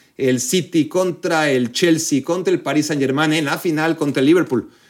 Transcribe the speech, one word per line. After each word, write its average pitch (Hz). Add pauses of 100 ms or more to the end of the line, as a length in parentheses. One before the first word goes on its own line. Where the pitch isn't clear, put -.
(160)
el 127
City, 160
contra 170
el 123
Chelsea, 156
contra 180
el 180
Paris 147
Saint-Germain, 147
en 160
la 156
final 160
contra 143
el 135
Liverpool, 156 (220)